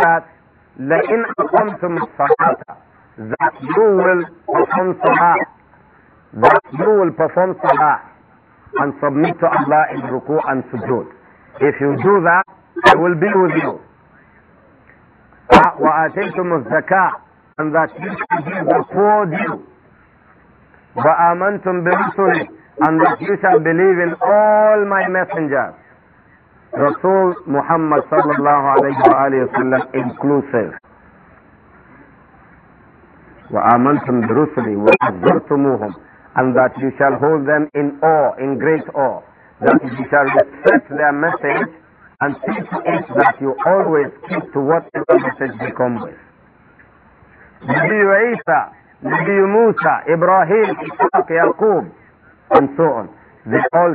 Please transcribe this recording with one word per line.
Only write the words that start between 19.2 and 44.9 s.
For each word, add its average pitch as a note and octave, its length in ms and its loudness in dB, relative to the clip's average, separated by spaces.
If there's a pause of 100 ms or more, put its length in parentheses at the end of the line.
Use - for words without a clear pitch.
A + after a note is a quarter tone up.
due. E3+ 340 -6 (1400)
وآمنتم F3 880 0
برسلي، F3 640 0 (340)
and D#3+ 180 2
that - 220 0
you G3+ 200 -4
shall F#4 180 4
believe E3+ 400 2
in E3+ 220 -2
all G#3+ 640 4
my G3 220 -2
messengers. D3+ 640 -4 (1000)
Rasul F3+ 640 0 (120)
Muhammad D3+ 640 0
sallallahu D3 540 2 (100)
alayhi C#3 320 0
wa C3+ 160 4
alihi C3+ 240 0
wa - 120 -10
sallam C3 220 0 (120)
inclusive. C3 800 -2 (2750)
وآمنتم A#2+ 760 2
برسلي A#2+ 480 -2
وعزرتموهم, G#2 1200 0 (420)
and B2+ 200 0
that B2+ 220 2
you C3+ 200 -4
shall C#3 180 2
hold D3 300 0
them D3+ 300 -2
in C#3+ 280 -4
awe, D3 300 2 (100)
in C3+ 160 -4
great D3 240 0 (100)
awe. A#2+ 280 -2 (400)
That C3+ 220 4
you B2+ 260 -8
shall C#3+ 160 2
respect - 640 0
their D3 240 0
message C#3+ 580 -4 (480)
and C#3 240 -2
see - 160 -6
to - 180 -10 (160)
it - 120 -4 (180)
that - 160 2
you C3+ 160 -4 (100)
always D#3+ 460 0 (160)
keep F3+ 240 -8
to C#3 80 -4
whatever D#3+ 600 0